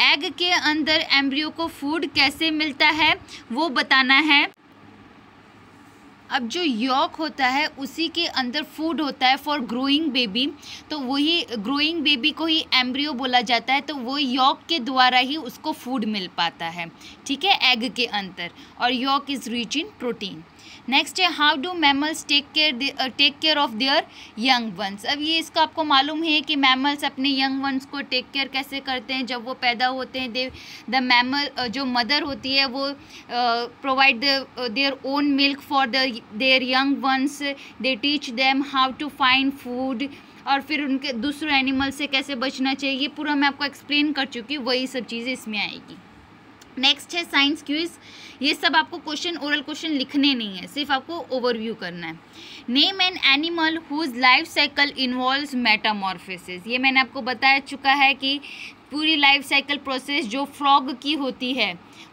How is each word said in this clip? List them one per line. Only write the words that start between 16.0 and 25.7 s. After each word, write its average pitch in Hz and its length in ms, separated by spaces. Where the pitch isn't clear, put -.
मिल 208 320
पाता 170 300
है, 170 240
ठीक 277 180
है, 302 280
एग 233 220
के 240 120
अंदर. 185 440
और 247 120
yolk 269 380
is 262 180
rich 240 280
in 359 280
protein. 202 300
Next 302 320
है, 349 160
how 294 200
do 359 160
mammals 302 540
take 285 320
care 302 140
the, 277 140
uh, - 140
take 285 140
care 311 120
of 262 40
their 269 320
young 233 360
ones? 202 240
अब 285 160
ये 320 180
इसका 320 240
आपको 320 220